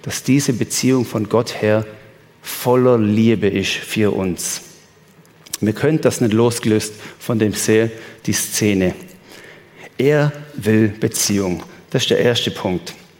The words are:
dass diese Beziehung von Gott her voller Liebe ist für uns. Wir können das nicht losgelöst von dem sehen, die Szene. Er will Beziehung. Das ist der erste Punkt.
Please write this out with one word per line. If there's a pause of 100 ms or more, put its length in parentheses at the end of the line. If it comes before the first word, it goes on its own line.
dass
diese
Beziehung
von
Gott
her (560)
voller
Liebe
ist
für
uns. (1000)
Wir
können
das
nicht
losgelöst (240)
von
dem
sehen, (360)
die
Szene. (1040)
Er (220)
will (100)
Beziehung. (260)
Das
ist
der
erste
Punkt. (240)